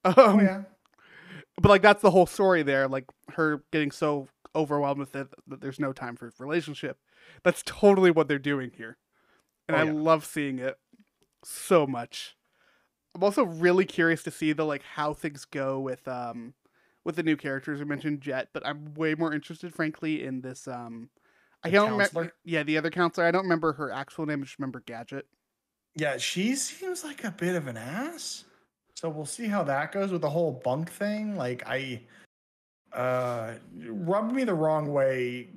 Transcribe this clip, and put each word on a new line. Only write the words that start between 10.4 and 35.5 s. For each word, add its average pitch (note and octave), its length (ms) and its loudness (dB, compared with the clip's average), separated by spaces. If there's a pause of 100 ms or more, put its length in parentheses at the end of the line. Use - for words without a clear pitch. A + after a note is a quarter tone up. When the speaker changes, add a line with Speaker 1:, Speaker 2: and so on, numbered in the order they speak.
Speaker 1:
it C3 220 -6 (640)
so - 420 2
much. B2 520 -10 (760)
I'm F3+ 120 0
also G#3 180 4
really F3 400 4
curious E3 400 0
to D#3+ 80 -8
see D#3 220 -2
the, D#3 100 -2
like, D3 200 -4
how D3+ 300 -6
things D3 300 -10
go C3+ 380 -6
with, B2+ 260 -8
um, A#2+ 460 -10 (500)
with E3 140 -6
the F3 60 -4
new D#3+ 120 2
characters. C#3 440 -6
We D3 60 -8
mentioned D3 360 -4
Jet, C3 320 -6
but - 120 -10
I'm D3+ 280 -10
way D#3 220 -2
more D#3+ 180 -2
interested, D#3+ 400 -10
frankly, D#3 500 -4
in C3 160 -6
this, C3 260 -14
um, A#2+ 440 -12 (520)
I - 100 -6
Speaker 2:
The - 20 2
Speaker 1:
don't G#3 180 4
remem- G#3+ 120 -2
Speaker 2:
counselor? E3 300 -2 (120)
Speaker 1:
yeah, D#3+ 180 -2
the D#3 140 0
other D#3 120 0
counselor. E3+ 380 0
I E3+ 40 4
don't F#3 120 2
remember D#3+ 300 2
her C#3 180 -6
actual C#3 360 -8
name. D3 120 -4
I C#3 60 -8
just - 140 -20
remember C3 260 -8
Gadget. A#2+ 420 -12 (680)
Speaker 2:
Yeah, D3+ 200 -2
she G3 400 -2
seems F4+ 480 -8
like D4 220 -12
a G#3 60 -6
bit F3 260 -4
of D3 100 -6
an A#2+ 80 -10
ass. G#3+ 680 -10 (500)
So - 120 -8
we'll D3+ 180 -8
see A#3 220 -8
how G3+ 160 0
that C#3+ 300 -2
goes G3 180 -2
with F3+ 80 -2
the D#3 100 -2
whole D#3+ 220 0 (100)
bunk D3+ 300 -2
thing. G#3 460 -4
Like, B2 280 -6
I, B2+ 360 -6 (880)
uh, B2 640 -2 (340)
rubbed G#3+ 460 -2
me C4 100 0
the A3 100 0
wrong D#3 380 0
way. B2+ 640 0